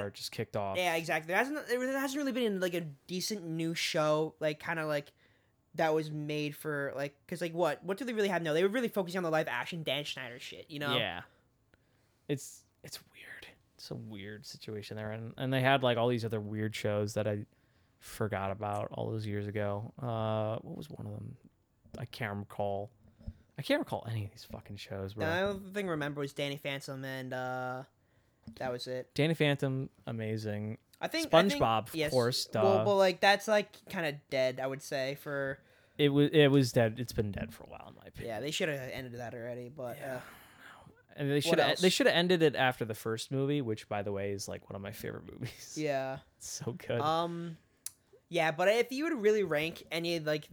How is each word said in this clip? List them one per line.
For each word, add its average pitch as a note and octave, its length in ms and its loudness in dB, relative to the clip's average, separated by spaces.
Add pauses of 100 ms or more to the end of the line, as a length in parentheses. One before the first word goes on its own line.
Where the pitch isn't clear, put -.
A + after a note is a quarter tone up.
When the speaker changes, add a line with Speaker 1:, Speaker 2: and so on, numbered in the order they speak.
Speaker 1:
that G2+ 100 -6
Speaker 2:
just - 160 -10
kicked - 260 -4
off. G2 200 -2
Speaker 1:
Yeah, F3 180 2
exactly. D#3+ 320 -2
There F3+ 100 0
hasn't, C4+ 300 0
there B3+ 320 0
hasn't C4+ 180 -2
really C#4 160 0
been, G#3+ 260 2
like, F3+ 140 0
a E3+ 80 -2
decent E3+ 640 -6
new E3 300 -2
show, D#3 640 2
like, D3+ 200 -2
kinda, E3 280 -4
like, D3 240 -2 (640)
that D#3+ 180 4
was D#3 180 0
made D3+ 420 -4
for, C#3+ 440 -4
like, C#3+ 180 -6 (120)
'cause, F3 120 -6
like, E3 140 -4
what, E3 280 2
what F#3+ 160 -4
do C#4+ 60 -6
they B3 80 -4
really G#3+ 160 2
have F3 140 0
now? D#3+ 100 0
They D#3+ 100 4
were F#3+ 60 6
really A#3 220 2
focusing F#3 300 -2
on F3+ 40 0
the E3 60 0
live D#3 180 4
action C3+ 360 -4
Dan D3 200 0
Schneider B2+ 340 -10
shit, - 320 -14
you D3 100 -8
know? C#3+ 180 0
Speaker 2:
Yeah. F2+ 240 0 (1080)
It's, - 380 -6 (180)
it's - 160 -14 (140)
weird. - 340 -18 (280)
It's - 160 -14
a C#3+ 40 -8
weird G#2+ 500 -12
situation G#2+ 520 -10
they're G#2+ 160 -6
in. A2+ 240 -8
And C3 160 -2
they C3 80 4
had, C3 220 6
like, B2 140 6
all A#2 100 4
these A#2 180 2
other A2 160 -2
weird G#2+ 340 -2
shows G#2 400 0
that G#2+ 120 0
I G#2 180 -2 (540)
forgot G2 520 -2
about G#2 400 -2
all A2+ 200 -4
those A2 140 -4
years G#2 220 -4
ago. G#2 520 -2
Uh, A2 600 0
what - 160 -12
was - 120 -12
one - 180 -12
of G#2 60 -8
them? A2 240 -10 (600)
I - 80 -8
can't G2+ 320 -6
recall. G2+ 540 -6 (640)
I C#3+ 40 -8
can't C4+ 180 2
recall - 300 -6
any A2 160 -4
of G2 60 -10
these - 140 -20
fucking - 320 -14
shows, G2 360 -8
bro. G#2+ 120 -4
Speaker 1:
The E3 160 0
only G3 320 -4
thing G3+ 140 -2
I F3 40 0
remember D3 300 -2
was C#3 120 -6
Danny C#3+ 240 -4
Phantom, C#3 460 -6
and, C3 300 -6
uh, B2+ 500 -4 (720)
that B2+ 160 -4
was B2 160 -6
it. B2+ 260 -6
Speaker 2:
Danny D#3 200 2
Phantom, C#3 560 0 (180)
amazing. A2 720 -4 (220)
Speaker 1:
I - 80 -4
think, D#4 260 -2
I E3 100 12
think G3 180 2
Speaker 2:
SpongeBob, A2+ 280 2
of - 60 -8
Speaker 1:
yes. D3+ 160 0
Speaker 2:
course, B2 420 2
Speaker 1:
Well, G#2+ 260 6
Speaker 2:
duh. A2 60 4
Speaker 1:
well, G3 120 4
like, F#3+ 220 6
that's, G3+ 280 4
like, G#3 420 0
kinda D3+ 300 -2 (100)
dead, C3 300 0
I C3 80 -2
would C3+ 160 -6
say, C3+ 320 -2
for C#3 440 -4 (380)
Speaker 2:
It C#3+ 120 8
wa-, C#3+ 120 8 (100)
it D3 180 10
was C3+ 220 8
dead. A#2 280 4
It's A#2+ 140 -6
been G#2+ 180 0
dead - 220 -8
for - 100 -18
a - 40 -18
while, - 220 -16
in - 60 -20
my - 120 -20
opinion. - 280 -10
Speaker 1:
Yeah, G#2 40 -6
they C#3+ 120 -6
shoulda D#3+ 220 0 (220)
ended B2+ 180 -8
that A#2+ 200 -8
already, A#2+ 360 -8
but, B2 280 -10
Speaker 2:
Yeah. C3+ 200 -8
Speaker 1:
uh, A#2+ 40 -10 (920)
Speaker 2:
And C#3+ 140 0
they C#3+ 60 4
Speaker 1:
what C#3+ 80 4
Speaker 2:
shoulda, E3 220 6
Speaker 1:
else? D3+ 160 4
Speaker 2:
they F#3 80 8
shoulda A3+ 260 6
ended F3 260 6
it D3+ 140 6
after B2+ 300 2
the A2 100 -4
first - 360 -4
movie, C#3 300 0
which, A2 280 -4
by G#2 120 -2
the G#2 120 -2
way, G2 180 -2
is, G2 160 -6
like, F#2 220 -10
one - 60 -8
of G2 60 -8
my G2 100 -8
favorite - 340 -10
<laughs> - 60 -14
movies. - 460 -10
Speaker 1:
Yeah. C3+ 420 -2 (180)
Speaker 2:
It's - 120 -12
so - 240 -6
good. A#2+ 280 -2
Speaker 1:
Um, E3+ 560 -2 (720)
yeah, D#3+ 220 2
but E3+ 180 2
if A#3 220 4
you C4 120 -4
would E4 180 0
really G#3+ 220 6
rank D#3+ 480 0
any E3+ 260 0
of, D#3 80 -6
like, D3+ 280 0